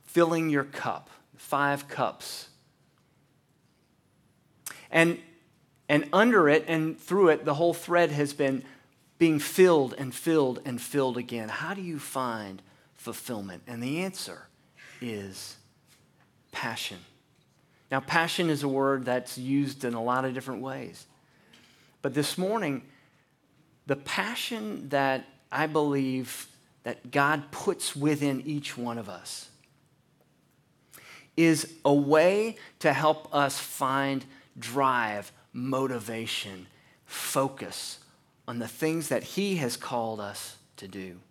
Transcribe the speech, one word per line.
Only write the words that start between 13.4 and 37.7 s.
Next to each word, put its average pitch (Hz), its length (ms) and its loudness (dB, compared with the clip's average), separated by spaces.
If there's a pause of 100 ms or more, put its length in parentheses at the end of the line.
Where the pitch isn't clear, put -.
And 117 160 -10
the 151 220 -4
answer 139 420 -10 (560)
is 101 560 -10 (920)
passion. 110 500 -8 (920)
Now, 135 100 0
passion 165 480 0
is 143 140 0
a 143 60 0
word 135 360 2
that's 123 320 -2
used 139 480 -2
in 120 80 -2
a 113 100 -4
lot 127 220 0
of 131 80 -2
different 127 300 -8
ways. 135 420 -12 (960)
But 135 140 -4
this 147 240 0
morning, 185 440 0 (1040)
the 139 100 0
passion 214 960 -6
that 135 360 0 (240)
I 147 160 0
believe 139 800 -2 (380)
that 123 260 -8
God 143 400 4
puts - 460 -4
within 143 460 2
each 143 360 -6
one 120 200 -4
of 104 100 -10
us - 400 -14 (1900)
is 160 380 4 (100)
a 143 80 6
way 170 640 6 (220)
to 156 140 4
help 151 420 2
us 143 240 2
find 135 640 -2 (320)
drive, 117 760 0 (200)
motivation, 117 1160 -4 (360)
focus - 920 -4 (480)